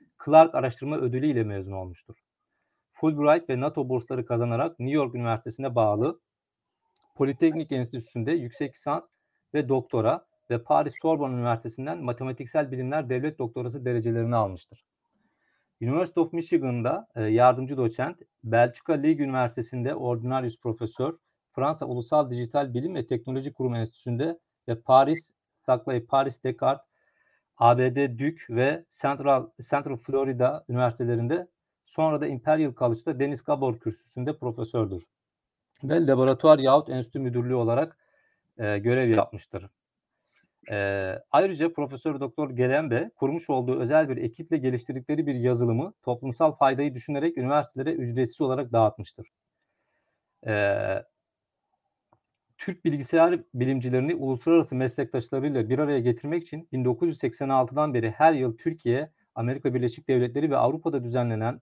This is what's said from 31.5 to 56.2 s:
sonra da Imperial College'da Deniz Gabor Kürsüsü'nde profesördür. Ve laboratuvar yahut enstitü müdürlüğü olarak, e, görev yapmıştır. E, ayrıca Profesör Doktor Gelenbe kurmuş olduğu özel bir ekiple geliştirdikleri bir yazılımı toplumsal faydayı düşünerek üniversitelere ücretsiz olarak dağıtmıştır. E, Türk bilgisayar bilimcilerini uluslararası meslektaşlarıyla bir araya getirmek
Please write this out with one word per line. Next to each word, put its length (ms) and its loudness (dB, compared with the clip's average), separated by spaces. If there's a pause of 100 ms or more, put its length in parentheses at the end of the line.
sonra 360 0
da 60 -2
Imperial 480 0
College'da 440 -2
Deniz 240 -2
Gabor 360 -2
Kürsüsü'nde 580 -8
profesördür. 640 -4 (800)
Ve 240 2
laboratuvar 520 6
yahut 300 4
enstitü 300 -6
müdürlüğü 360 -2
olarak, 420 0 (600)
e, 200 -2
görev 320 2
yapmıştır. 560 -2 (1080)
E, 40 -6 (560)
ayrıca 420 2
Profesör 460 -6
Doktor 300 -6
Gelenbe 640 0
kurmuş 340 -4
olduğu 300 0
özel 300 2
bir 80 -4
ekiple 400 -4
geliştirdikleri 720 -4
bir 80 -2
yazılımı 580 0 (100)
toplumsal 520 0
faydayı 380 2
düşünerek 440 -4
üniversitelere 560 -2
ücretsiz 480 -4
olarak 300 -2
dağıtmıştır. 560 0 (1200)
E, 80 0 (2000)
Türk 280 -10
bilgisayar 540 2 (140)
bilimcilerini 640 -2
uluslararası 600 2
meslektaşlarıyla 920 -2
bir 100 2
araya 200 0
getirmek 440 -2